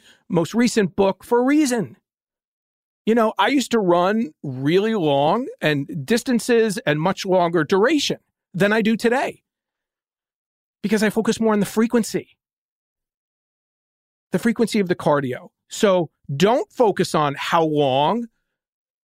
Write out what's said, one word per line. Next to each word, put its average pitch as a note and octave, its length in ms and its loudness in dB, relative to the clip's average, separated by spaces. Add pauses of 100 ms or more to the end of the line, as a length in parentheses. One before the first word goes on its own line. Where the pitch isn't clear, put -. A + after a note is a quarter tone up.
(300)
most E3+ 240 -2
recent A3 420 0
book G3 280 0
for A#3+ 160 0
a B3 40 2
reason. B3 540 0 (1080)
You A3 100 2
know, A3+ 220 2
I G3 100 2
used C4 240 0
to A#3 80 2
run G3 520 0 (120)
really D#3+ 520 -2
long D#3+ 520 0 (140)
and D3 440 -4
distances A3+ 760 0
and D3+ 200 -2
much F#3 260 -4
longer F3 380 0
duration A#3+ 560 0 (340)
than G3 180 0
I A3+ 100 2
do A3 140 0
today A#3+ 480 -2 (1400)
because G#3 220 0
I G#3+ 60 2
focus A3+ 300 -2
more A3 140 2
on G#3 60 0
the G3 60 0
frequency, A3+ 720 -2 (1900)
the F3+ 80 -2
frequency A3+ 400 0
of F#3+ 80 0
the F3 80 -2
cardio. C#3 540 -2 (200)
So F#3 420 0 (220)
don't G#3+ 380 0
focus G3+ 440 0
on D3 220 0
how E3+ 260 0
long D3+ 640 0 (760)